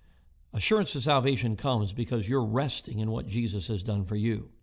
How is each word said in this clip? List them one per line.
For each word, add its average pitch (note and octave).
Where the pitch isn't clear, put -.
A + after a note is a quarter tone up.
assurance G3+
of C3
salvation B2
comes G#2+
because A2+
you're B2
resting A#2
in A2
what A#2
Jesus G#2
has G2+
done G2+
for G2+
you. G#2+